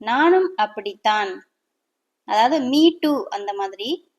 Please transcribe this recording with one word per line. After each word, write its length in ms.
நானும் 360
அப்படித்தான். 680
அதாவது 280
me 140
too 160
அந்த 240
மாதிரி. 300